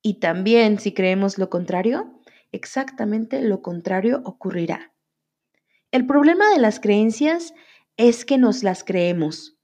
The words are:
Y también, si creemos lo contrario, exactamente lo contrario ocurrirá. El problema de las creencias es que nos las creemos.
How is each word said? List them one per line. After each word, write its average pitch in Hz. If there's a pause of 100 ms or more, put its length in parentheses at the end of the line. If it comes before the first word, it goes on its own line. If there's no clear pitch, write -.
Y 202
también, 208
si 196
creemos 190
lo 185
contrario, 185 (320)
exactamente 226
lo 208
contrario 190
ocurrirá. 175 (1000)
El 254
problema 320
de 370
las 214
creencias 226 (420)
es 233
que 277
nos 233
las 185
creemos. 175